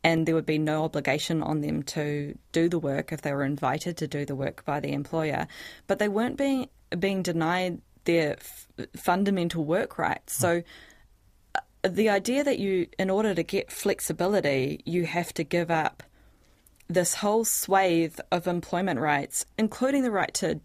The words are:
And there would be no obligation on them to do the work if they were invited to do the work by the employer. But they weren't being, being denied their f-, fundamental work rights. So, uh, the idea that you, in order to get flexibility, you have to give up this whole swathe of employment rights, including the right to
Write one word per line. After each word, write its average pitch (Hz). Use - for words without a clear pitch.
And 165
there 160
would 160
be 156
no 156
obligation 151
on 156
them 151
to 147
do 165
the 170
work 151
if 156
they 143
were 139
invited 147
to 151
do 143
the 139
work 135
by 147
the 143
employer. 151
But 196
they 208
weren't 226
being, 269
being 190
denied 175
their 165
f-, -
fundamental 180
work 165
rights. -
So, 170
uh, -
the 190
idea 226
that 277
you, 190
in 190
order 202
to 170
get -
flexibility, 156
you 175
have 170
to 165
give 170
up 160
this 175
whole 214
swathe 180
of 175
employment 175
rights, 147
including 262
the 247
right 196
to 160